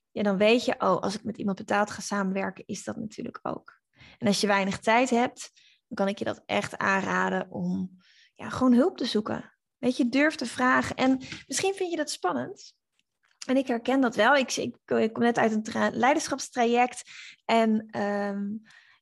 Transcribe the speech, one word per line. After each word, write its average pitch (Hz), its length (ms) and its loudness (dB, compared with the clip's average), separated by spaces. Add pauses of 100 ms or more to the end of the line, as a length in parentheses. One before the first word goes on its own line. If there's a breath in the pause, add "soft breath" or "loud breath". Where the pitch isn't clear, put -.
(120)
ja, 214 120 -4
dan 202 140 2
weet 220 280 4
je, 254 120 0
"Oh, 190 240 2
als 202 140 -4
ik - 80 -12
met 208 140 -8
iemand 196 200 -4
betaald 208 340 0
ga - 100 -12
samenwerken, 196 640 -4
is 190 180 -10
dat 214 120 -8
natuurlijk - 460 -10
ook." - 380 -10 (380 loud breath)
En 233 100 -2
als 202 140 2
je 214 60 2
weinig 196 320 0
tijd 240 300 2
hebt, 240 420 -2 (360 soft breath)
dan - 80 -12
kan 196 120 0
ik 202 120 -4
je - 60 -6
dat 214 200 -6
echt - 320 -4
aanraden 185 760 0
om, 185 460 -6 (380 soft breath)
ja, 214 140 -12
gewoon 254 240 4
hulp 262 240 4
te 262 80 -4
zoeken. 220 480 -4 (240)
Weet 247 200 -2
je, 247 120 2
durf 294 260 2
te 262 100 -6
vragen. 254 500 0
En 262 240 2 (280 loud breath)
misschien 381 260 -2
vind 370 180 -4
je 330 60 -2
dat 302 120 -4
spannend. - 640 -6 (720)
En 254 100 4
ik 269 100 2
herken 247 340 2
dat 240 140 2
wel. 226 200 6
Ik, 269 200 0
ik, 240 200 -4 (100)
ik 226 280 2
kom 233 100 0
net 233 140 2
uit 226 140 4
een 214 120 -2
tra-, 214 260 -2
leiderschapstraject. 247 1120 0 (420 loud breath)
En, 220 420 2
ehm, 202 560 -4 (580 soft breath)